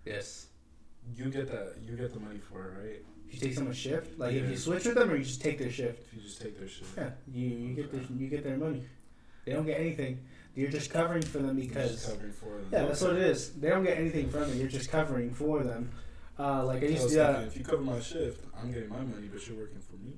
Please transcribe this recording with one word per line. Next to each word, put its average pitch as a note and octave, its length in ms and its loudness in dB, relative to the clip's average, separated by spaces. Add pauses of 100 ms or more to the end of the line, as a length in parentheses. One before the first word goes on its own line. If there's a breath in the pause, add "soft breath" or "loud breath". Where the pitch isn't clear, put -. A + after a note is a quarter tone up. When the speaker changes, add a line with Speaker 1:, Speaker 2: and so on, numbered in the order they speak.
Speaker 1:
Yes. G#2 420 -8 (680)
Speaker 2:
You B2+ 140 -6
get C3+ 220 -2
that, G2 240 -6 (100)
you A#2 100 -8
get A#2+ 180 -4
the A2 60 -8
money G#2 200 -8
for F#2+ 260 -12
it, F#2 60 -10 (120)
right? G#2+ 220 -10 (220)
Speaker 1:
If - 80 -14
you B2+ 40 -8
take C3 160 -2
someone's B2+ 220 -2
shift, - 400 -4
like, B2 160 0
if C3 120 2
Speaker 2:
Yeah. C3 60 0
Speaker 1:
you B2+ 60 -2
switch F3+ 280 0
with A#3 100 4
them A#3+ 160 8
or D#3 40 4
you C3+ 80 2
just - 180 -6
take D3 180 2
their B2 120 0
shift? A#2+ 360 -4
Speaker 2:
If - 80 -20
you G#2+ 60 -12
just G2+ 200 -14
take G#2 160 -8
their F#2+ 100 -10
shift. - 300 -12
Speaker 1:
Yeah, C3 120 -2 (220)
you, B2 160 -2
you A#2+ 280 -2
get D3 120 -2
Speaker 2:
Okay. C3+ 120 -4
Speaker 1:
their, B2+ 180 -6
you C3+ 120 -2
get C#3+ 140 -2
their C3+ 140 -2
money. D3 260 0 (600 soft breath)
They - 80 -4
don't D#3 140 2
get D3 120 2
anything. C#3+ 400 0 (360 loud breath)
You're C#3 160 0
just D3 180 -2
covering E3+ 320 4
for D3 180 -2
them C3+ 200 2
Speaker 2:
You're B2+ 80 -2
just - 80 -6
Speaker 1:
because A#2+ 300 0
Speaker 2:
covering G#2+ 260 -2
for - 140 -8
them. G#2 260 -6
Speaker 1:
Yeah, A2+ 140 6
that's D3 160 2
what F3+ 100 6
it F3 60 6
Speaker 2:
Okay. F3+ 120 8
Speaker 1:
is. - 220 2
They D3 180 0
don't F#3 140 6
get F3+ 160 4
anything D#3 300 2
from D3 140 2
it. C#3 120 0
You're C3 140 2
just C3 200 -2
covering C3 420 2
for D3+ 320 2
them. A#2+ 280 -2 (460 loud breath)
Uh, C#3 280 2
like, B2+ 180 2
I D3 40 6
Speaker 2:
I - 20 6
Speaker 1:
used D#3 140 4
Speaker 2:
was D3+ 100 6
Speaker 1:
to, D#3 100 10
uh, D3 100 8
Speaker 2:
thinking, A#2 140 0
if A#2 100 -6
you C3+ 60 -4
cover D3+ 180 2
my C3 180 0
shift, C3+ 460 -2 (160)
I'm A#2+ 100 -4
getting A#2 180 -4
my G#2+ 120 -6
money, G#2 300 -6
but G2+ 160 -10
you're A2+ 100 -8
working G#2 220 -8
for - 180 -10
me. F#2+ 200 -10